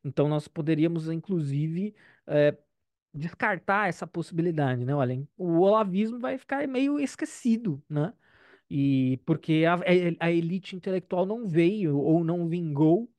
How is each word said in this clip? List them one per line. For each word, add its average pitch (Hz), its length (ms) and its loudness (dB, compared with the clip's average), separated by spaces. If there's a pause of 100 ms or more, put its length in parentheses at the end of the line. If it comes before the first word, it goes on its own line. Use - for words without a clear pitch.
Então 143 240 0
nós 151 200 -2
poderíamos, 160 600 -2
inclusive, 165 840 -4 (320)
é, 147 300 2 (560)
descartar 196 720 -2
essa 170 180 -6
possibilidade, 160 800 -2
né? 135 80 -2
Olha, 131 320 -2 (120)
o 170 220 0
olavismo 214 600 2
vai 262 180 -6
ficar 277 300 -6
meio 277 320 -2
esquecido, 233 880 -4
né? 151 240 -2 (560)
E 135 560 0
porque 160 420 2
a, 170 80 2
a, 175 520 2
a 170 40 2
elite 170 440 -2
intelectual 185 500 -2
não 220 220 -6
veio 170 500 2
ou 160 260 4
não 170 240 -2
vingou, 160 720 2